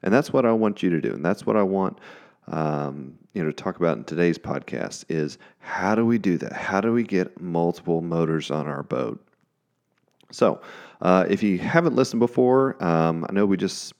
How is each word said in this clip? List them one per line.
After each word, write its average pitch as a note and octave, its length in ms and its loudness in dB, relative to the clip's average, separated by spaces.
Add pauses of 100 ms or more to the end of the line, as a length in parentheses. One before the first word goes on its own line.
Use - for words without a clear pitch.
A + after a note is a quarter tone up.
And G2 120 2
that's C#3+ 180 2
what C3 140 4
I A2+ 60 4
want A2 300 0
you F2+ 80 2
to D#2+ 100 2
do. - 120 -2
And C#2 120 -8
that's F#2 220 0
what A2 100 2
I G#2+ 60 4
want, F#2+ 360 0 (500)
um, C#2+ 680 -4 (180)
you F#2 100 -4
know, D#2 80 0
to D2+ 40 -6
talk - 220 -8
about E2 200 2
in - 80 -12
today's E2+ 340 0
podcast - 680 -8
is D2+ 300 -4 (200)
how G2 360 -2
do A#2 100 2
we A#2 140 4
do F#2 200 2
that? - 140 -6
How - 280 -2
do A2+ 120 0
we A#2+ 100 2
get F#2 380 -2
multiple E2+ 600 0
motors E2 500 -2
on D2 160 -2
our D2 160 -6
boat? B1 420 -6 (1080)
So, - 280 2 (400)
uh, F2+ 280 4
if G2+ 140 0
you G2 160 2
haven't D#3+ 360 0
listened B2 260 0
before, B2+ 600 2
um, E2 460 2
I - 40 -8
know G2+ 140 4
we G2 100 2
just - 440 -6